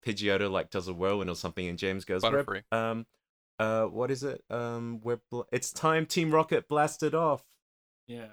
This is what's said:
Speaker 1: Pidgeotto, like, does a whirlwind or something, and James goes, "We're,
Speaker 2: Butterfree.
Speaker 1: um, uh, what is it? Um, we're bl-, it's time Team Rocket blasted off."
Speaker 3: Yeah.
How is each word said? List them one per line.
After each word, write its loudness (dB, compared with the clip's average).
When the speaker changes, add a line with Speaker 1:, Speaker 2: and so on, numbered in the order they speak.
Speaker 1:
Pidgeotto, 2
like, 0
does -4
a -4
whirlwind 0
or -4
something, -6
and -4
James -2
goes, -2
"We're, 4
Speaker 2:
Butterfree. -6
Speaker 1:
um, -2
uh, 2
what -2
is -4
it? -4
Um, -6
we're -2
bl-, -4
it's -2
time 2
Team 2
Rocket 4
blasted 2
off." 2
Speaker 3:
Yeah. -12